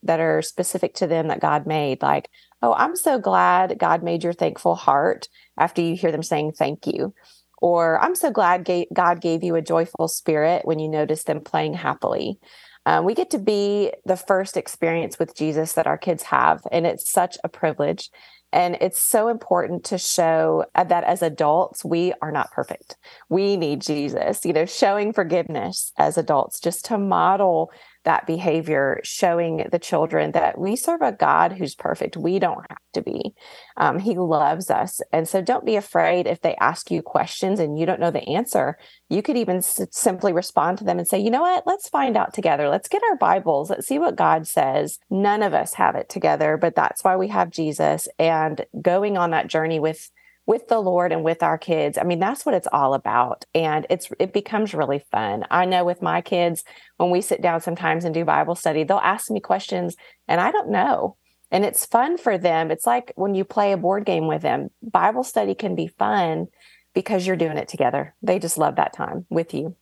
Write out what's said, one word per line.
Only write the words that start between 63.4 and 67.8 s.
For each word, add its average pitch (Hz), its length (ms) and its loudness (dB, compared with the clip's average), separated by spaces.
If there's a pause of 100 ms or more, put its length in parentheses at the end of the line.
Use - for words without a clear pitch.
play 202 260 0
a 196 60 0
board 190 280 0
game 165 220 0
with 156 140 -2
them. 143 280 -2 (120)
Bible 220 420 0
study 208 300 -2
can 190 220 -4
be 165 120 -4
fun 170 600 -2 (480)
because 190 320 -2
you're 185 80 0
doing 160 220 -2
it - 100 -6
together. 139 560 -2